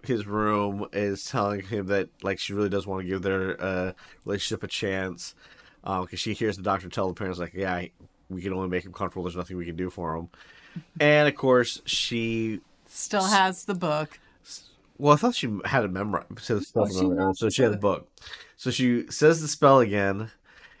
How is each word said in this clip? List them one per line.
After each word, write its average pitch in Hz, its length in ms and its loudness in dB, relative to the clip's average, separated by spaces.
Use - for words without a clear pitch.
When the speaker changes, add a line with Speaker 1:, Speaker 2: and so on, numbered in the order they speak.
Speaker 1:
his 110 240 -2
room, 104 680 0
is 101 320 -2
telling 104 360 -2
him 95 260 -4
that, 98 220 0
like, 98 180 -2
she - 120 -6
really 104 160 0
does 95 180 -2
wanna 95 180 -6
give 92 180 -2
their, 95 400 0
uh, 92 300 -2
relationship 101 400 -4
a - 40 -8
chance, 95 680 -4
um, 92 220 -2
'cause 90 120 -10
she 113 160 -4
hears 107 220 -2
the 95 80 -12
doctor 95 240 0
tell 98 200 -2
the 90 60 -4
parents, 92 240 -6
like, 85 160 -8
"Yeah, 90 300 -2
we 92 140 -8
can 98 100 -4
only 92 160 -4
make 90 160 -2
him 87 80 -18
comfortable. 92 300 -6
There's 87 140 -6
nothing 90 200 -8
we 87 100 -6
can 82 100 -8
do 90 120 -4
for 85 280 -6
him." 82 160 -8
Speaker 2:
<laughs> - 680 -14
Speaker 1:
And, 147 280 6
of 139 80 -2
course, 127 480 4
she 113 760 -2
Speaker 2:
Still - 360 -2
Speaker 1:
s-, 208 80 4
Speaker 2:
has 190 340 4
the 208 80 -2
book. 156 440 -2
Speaker 1:
s-, - 260 -16
well, 147 160 8
I - 20 2
thought 233 200 2
she 131 120 -2
had 107 200 2
a 101 40 0
memori-, 98 520 -2
said 110 180 0
the 98 40 -2
spell 107 220 0
Speaker 2:
Oh, 104 40 -2
she 95 100 -4
Speaker 1:
from 92 140 4
earlier, 92 160 2
Speaker 2:
has - 100 -2
Speaker 1:
so 110 120 2
she 131 120 2
had 117 100 6
the 104 40 -2
Speaker 2:
the 101 40 -6
book. 95 360 -2
Speaker 1:
book. - 140 -18
So - 160 -4
she 120 380 2
says 160 300 6
the 151 80 -4
spell 139 320 6
again 101 500 0